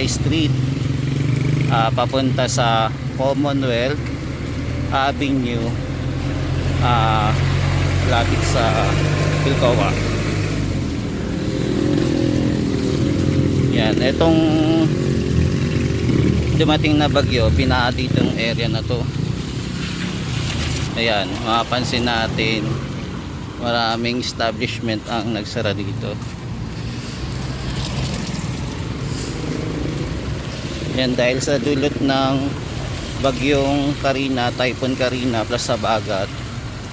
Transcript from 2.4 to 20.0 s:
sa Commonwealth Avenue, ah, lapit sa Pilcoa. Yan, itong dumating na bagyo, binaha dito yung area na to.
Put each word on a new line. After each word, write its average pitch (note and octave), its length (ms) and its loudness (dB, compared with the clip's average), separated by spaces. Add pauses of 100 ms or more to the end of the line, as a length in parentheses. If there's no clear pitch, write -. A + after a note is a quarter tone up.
sa A2+ 480 2 (240)
Commonwealth C3+ 800 0 (960)
Avenue, C3 720 0 (1200)
ah, A2 480 4 (800)
lapit A#2 320 2
sa A2+ 400 2 (560)
Pilcoa. A#2 480 4 (3750)
Yan, A2 320 2
itong D#3+ 360 4 (2250)
dumating D3+ 400 4
na D3 80 4
bagyo, C3 480 4
binaha B2+ 320 4
dito B2+ 320 2
yung B2 160 2
area A2+ 320 0
na A2+ 160 -2
to. A#2 160 0 (2000)